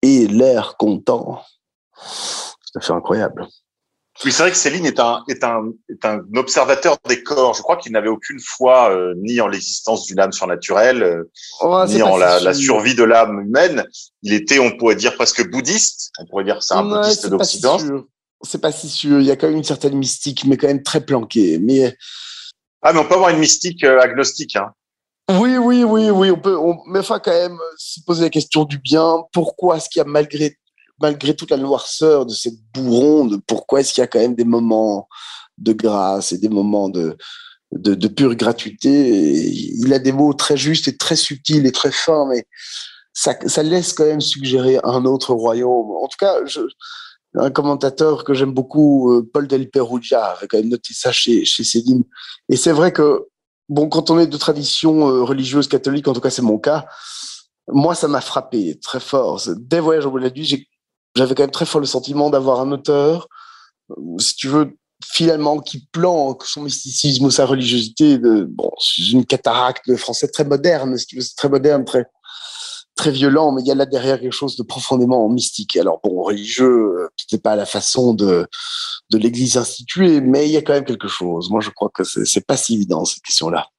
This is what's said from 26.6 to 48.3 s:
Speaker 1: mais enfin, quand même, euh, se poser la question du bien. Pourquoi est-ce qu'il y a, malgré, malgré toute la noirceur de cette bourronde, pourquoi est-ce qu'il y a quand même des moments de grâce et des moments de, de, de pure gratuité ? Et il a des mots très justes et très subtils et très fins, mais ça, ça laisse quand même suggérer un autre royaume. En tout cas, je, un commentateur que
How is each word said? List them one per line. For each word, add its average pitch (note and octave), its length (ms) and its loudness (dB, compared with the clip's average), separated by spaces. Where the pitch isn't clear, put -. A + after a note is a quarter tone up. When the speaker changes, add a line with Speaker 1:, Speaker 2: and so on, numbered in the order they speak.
Speaker 1:
mais F#3 120 -2
enfin, G3 200 -4
quand G3 120 -2
même, F3 220 0
euh, E3 240 -12
se - 240 -16
poser E3+ 220 0
la E3 60 2
question D#3 360 0
du C#3+ 140 -8
bien. D#3+ 520 2
Pourquoi F3 460 0
est-ce D#3 100 -8
qu'il - 120 -4
y - 20 4
a, D3 40 2
malgré, D3 520 -2
malgré D3 360 0
toute - 160 -4
la D3 60 2
noirceur C#3 680 2
de A2+ 80 -10
cette A2+ 260 -8
bourronde, B2+ 720 2
pourquoi - 320 0
est-ce C#3 140 -2
qu'il - 80 0
y - 20 4
a A#2+ 40 0
quand - 120 0
même B2 160 2
des A#2 80 0
moments A2+ 640 0
de G#2+ 140 0
grâce G2+ 640 0
et F2+ 40 -6
des G#2 120 0
moments G#2 400 0
de, E2 260 -4
de, G2 240 0
de F#2+ 140 -2
pure A#2+ 260 2
gratuité ? A2+ 540 -2
Et G2 580 2
il A#2 460 -2
a C3+ 60 2
des C3 120 0
mots C#3+ 220 2
très C#3+ 240 0
justes C#3+ 320 -2
et - 80 -8
très - 180 -2
subtils D3+ 500 0
et B2+ 60 4
très C3 200 -2
fins, D3+ 360 0
mais B2 180 -2
ça, - 220 -2
ça - 180 0
laisse F3 300 0
quand D#3 120 2
même D3+ 160 2
suggérer C3 640 2
un B2+ 220 0
autre C3 280 0
royaume. A#2 580 0
En G2 180 -6
tout - 100 -16
cas, F3+ 260 0
je, C#3 140 -10
un C3 160 0
commentateur C#3+ 720 0
que C#3 80 0